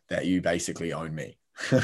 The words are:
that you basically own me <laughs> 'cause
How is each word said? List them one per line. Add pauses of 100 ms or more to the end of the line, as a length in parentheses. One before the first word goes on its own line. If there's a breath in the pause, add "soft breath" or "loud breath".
that
you
basically
own
me (180)
<laughs>
'cause